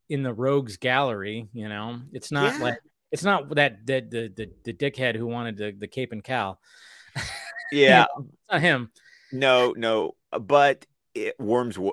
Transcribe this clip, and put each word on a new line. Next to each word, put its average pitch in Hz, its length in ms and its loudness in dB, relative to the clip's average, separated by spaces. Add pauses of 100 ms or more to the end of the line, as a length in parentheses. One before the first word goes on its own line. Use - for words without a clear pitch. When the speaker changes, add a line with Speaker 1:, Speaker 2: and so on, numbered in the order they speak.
Speaker 1:
in 139 140 -4
the 127 120 -4
rogues 127 440 0
gallery, 113 760 -2
you 110 140 -10
know? 107 320 -10 (140)
It's - 180 -4
not 147 220 2
Speaker 2:
Yeah. 294 100 -4
Speaker 1:
like, 120 140 -2 (340)
it's 151 120 -6
not 175 320 0
that, 123 320 2
that 127 240 -2
the, 117 160 -6
the, 101 240 -12 (120)
the 117 100 -8
dickhead 131 420 -2
who 113 100 -6
wanted 117 320 -6
the, 104 140 -6
the 101 160 -12
cape 131 240 -8
and 107 120 -12
cowl. 104 380 -6 (540)
<laughs> 120 60 -8 (500)
Speaker 2:
Yeah. 135 340 8 (100)
Speaker 1:
You 143 80 -10
know, 117 60 -16
it's - 220 -20
not 165 100 0
him. 135 300 0 (400)
Speaker 2:
No, 127 440 4
no, 113 400 -2 (240)
but 143 460 4 (300)
it, 107 240 -6
Worms, 117 400 -2 (140)